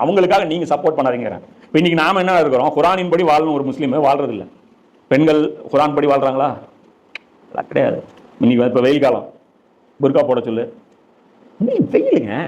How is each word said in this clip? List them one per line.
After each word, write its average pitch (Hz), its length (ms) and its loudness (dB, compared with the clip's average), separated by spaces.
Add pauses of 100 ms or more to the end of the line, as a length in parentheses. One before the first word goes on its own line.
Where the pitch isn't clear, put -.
அவங்களுக்காக 180 440 2
நீங்க 165 280 -4
சப்போர்ட் 151 240 -2
பண்ணாதீங்கிறான். 120 460 -4 (220)
இப்ப - 160 -2
இன்னைக்கு 170 220 2
நாம 190 160 2
என்ன 180 240 2
இருக்கிறோம்? 139 340 0
குரானின் 180 360 0
படி 180 100 0
வாழணும் 156 340 2
ஒரு 139 120 -4
முஸ்லீம் 135 240 -4 (140)
வாழ்றது 139 280 0
இல்ல. 92 100 -10 (680)
பெண்கள் 151 300 4 (300)
குரான் 147 240 0
படி 147 120 0
வாழ்றாங்களா? 135 420 0 (960)
அதெல்லாம் - 260 -10
கிடையாது. 135 300 -2 (400)
இன்னைக்கு 120 320 2
இப்ப 127 160 2
வெயில் 139 180 2
காலம், 113 220 0 (760)
புர்கா 139 260 2
போட 123 140 0
சொல்லு. 117 240 -4 (920)
நீ 480 160 -2 (160)
வெயிலுங்க 202 420 0 (140)